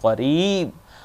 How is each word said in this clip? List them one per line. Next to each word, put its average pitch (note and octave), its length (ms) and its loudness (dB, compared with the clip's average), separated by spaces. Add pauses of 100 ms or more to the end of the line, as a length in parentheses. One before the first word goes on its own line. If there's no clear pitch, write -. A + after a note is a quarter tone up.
করিব, D#3 680 0 (360)